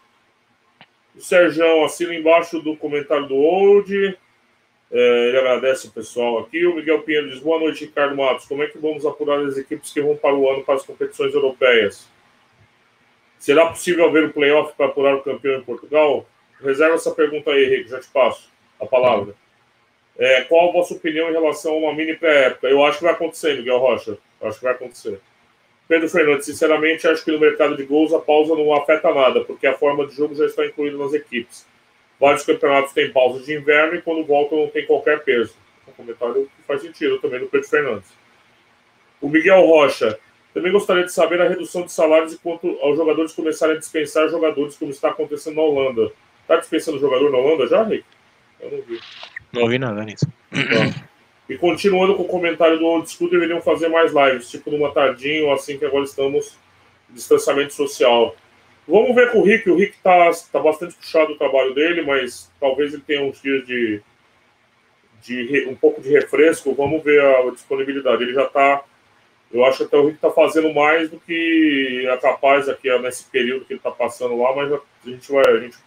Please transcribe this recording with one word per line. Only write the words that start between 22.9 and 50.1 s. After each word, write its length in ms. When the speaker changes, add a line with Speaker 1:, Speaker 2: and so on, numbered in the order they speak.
Speaker 1:
que 60
vai 80
acontecer, 440
Miguel 220
Rocha. 380
Eu 80
acho 100
que 60
vai 100
acontecer. 460
Pedro 200
Fernandes, 380
sinceramente, 640
acho 160
que 80
no 80
mercado 360
de 80
gols 300
a 40
pausa 360
não 200
afeta 380
nada, 320
porque 220
a 80
forma 320
de 80
jogo 200
já 120
está 180
incluída 320
nas 160
equipes. 540
Vários 240
campeonatos 480
têm 200
pausa 320
de 100
inverno 420
e 60
quando 220
voltam 340
não 100
tem 180
qualquer 380
peso. 300
Um 40
comentário 640
que 100
faz 140
sentido 380
também 220
do 60
Pedro 220
Fernandes. 420
O 80
Miguel 380
Rocha, 520
também 180
gostaria 320
de 80
saber 280
a 80
redução 340
de 100
salários 400
e 60
quanto 420
aos 160
jogadores 360
começarem 440
a 20
dispensar 500
jogadores, 480
como 140
está 200
acontecendo 460
na 60
Holanda. 500
Tá 100
dispensando 420
jogador 320
na 80
Holanda 280
já, 180
Rick? 200
Eu 100
não 120
vi. 180
Speaker 2:
Não 100
ouvi 160
nada 240
nisso. 240